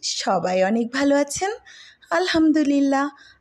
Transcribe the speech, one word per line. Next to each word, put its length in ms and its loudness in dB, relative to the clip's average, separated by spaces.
সবাই 640 -2
অনেক 280 0
ভালো 240 2
আছেন। 360 -2
আলহামদুলিল্লাহ, 1000 2